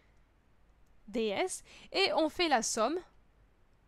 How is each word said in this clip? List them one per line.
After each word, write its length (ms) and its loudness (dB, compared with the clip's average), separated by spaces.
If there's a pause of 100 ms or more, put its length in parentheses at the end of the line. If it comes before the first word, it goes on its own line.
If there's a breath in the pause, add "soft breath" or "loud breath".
(1080 soft breath)
D 200 -2
S, 360 -2 (300 loud breath)
et 240 2
on 100 2
fait 220 0
la 120 4
somme. 380 0 (880)